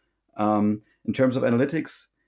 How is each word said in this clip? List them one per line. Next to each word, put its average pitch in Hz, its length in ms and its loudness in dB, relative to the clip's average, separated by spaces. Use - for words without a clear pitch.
Um, 107 460 0
in 113 80 -2
terms 131 240 2
of 127 80 0
analytics, 135 640 -2